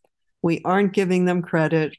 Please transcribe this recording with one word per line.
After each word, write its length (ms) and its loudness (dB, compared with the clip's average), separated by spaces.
We 240 -2
aren't 300 0
giving 320 2
them 160 0
credit 560 0